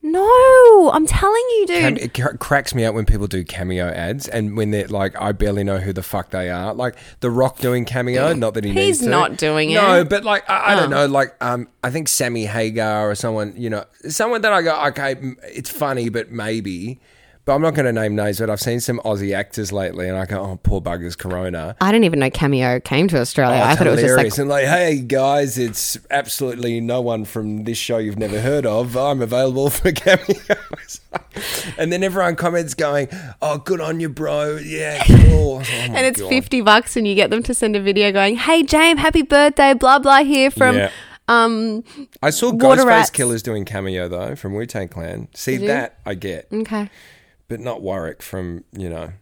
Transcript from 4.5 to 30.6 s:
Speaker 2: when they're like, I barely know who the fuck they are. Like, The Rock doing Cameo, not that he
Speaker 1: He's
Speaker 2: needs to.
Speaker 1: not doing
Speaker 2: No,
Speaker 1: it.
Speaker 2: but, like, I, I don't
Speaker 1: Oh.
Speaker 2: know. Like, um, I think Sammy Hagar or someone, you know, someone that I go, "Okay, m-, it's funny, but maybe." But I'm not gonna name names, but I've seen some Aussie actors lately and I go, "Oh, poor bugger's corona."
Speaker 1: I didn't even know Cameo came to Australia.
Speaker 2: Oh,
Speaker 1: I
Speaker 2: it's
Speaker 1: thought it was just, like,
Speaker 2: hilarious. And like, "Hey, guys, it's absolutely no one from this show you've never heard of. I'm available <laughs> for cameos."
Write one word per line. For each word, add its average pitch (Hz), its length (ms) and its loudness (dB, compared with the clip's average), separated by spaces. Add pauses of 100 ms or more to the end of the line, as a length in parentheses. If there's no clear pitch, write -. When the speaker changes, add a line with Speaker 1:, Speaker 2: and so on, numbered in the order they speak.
Speaker 2:
when 107 160 -2
they're 101 160 -2
like, 98 340 -4
I 104 120 -2
barely 101 320 0
know 98 140 -2
who 92 160 -4
the 92 80 -8
fuck 92 280 -8
they 92 200 -6
are. 92 240 -6
Like, 123 200 -6 (260)
The 123 100 -2
Rock 127 280 0
doing 123 280 -2
Cameo, 127 480 -2
not 117 180 -2
that 107 120 -4
he 101 60 -2
Speaker 1:
He's - 60 0
Speaker 2:
needs 190 240 2
to. 240 80 0
Speaker 1:
not 180 300 0
doing 156 340 0
Speaker 2:
No, 190 300 6
Speaker 1:
it. 156 80 -2
Speaker 2:
but, 202 120 0
like, 208 260 -2
I, 202 240 2
I 202 40 4
don't 156 160 2
Speaker 1:
Oh. 139 40 0
Speaker 2:
know. 143 100 2
Like, 139 340 0
um, 123 280 -4 (140)
I 123 60 -2
think 147 200 -4
Sammy 120 360 -2
Hagar 107 680 -2
or 104 40 -2
someone, 107 420 -4
you 117 140 -6
know, 104 140 -6 (240)
someone 220 340 -2
that 214 100 2
I 185 80 2
go, 165 180 -2 (100)
"Okay, 139 240 -4
m-, 127 320 -10
it's - 260 -12
funny, 127 400 -4
but 110 200 -8
maybe." 110 680 -8 (460)
But 139 100 2
I'm 147 40 0
not 156 140 0
gonna 135 180 0
name 110 240 -2
names, 104 220 -2
but 110 100 -2
I've 104 100 -4
seen 120 220 -4
some 120 240 -4
Aussie 101 320 -2
actors 101 340 -6
lately 90 380 -6
and 92 80 -4
I 95 80 -4
go, 95 160 -6
"Oh, 95 220 -8
poor 98 180 0
bugger's 87 340 -8
corona." 90 640 -8
Speaker 1:
I 190 140 0
didn't 226 120 4
even 165 140 0
know 131 120 0
Cameo 127 500 0
came 151 280 0
to 160 120 0
Australia. 123 420 0
Speaker 2:
Oh, 107 40 2
Speaker 1:
I 127 60 4
Speaker 2:
it's 165 60 2
Speaker 1:
thought 180 80 4
it - 40 4
was 156 100 2
just, 147 160 2
like, 107 160 2
Speaker 2:
hilarious. - 60 -6
And 139 100 -2
like, 143 160 0
"Hey, 160 360 2
guys, 135 580 0
it's 117 400 -4 (120)
absolutely 123 680 -4
no 120 220 -2
one 113 240 -4
from 107 380 -6
this 113 120 -6
show 117 220 -4
you've 107 200 -4
never 107 220 -4
heard 135 240 -2
of. 120 320 -2
I'm 139 240 -2
available 127 500 0
<laughs> - 80 -4
for 180 140 2
cameos." - 1080 -2 (120)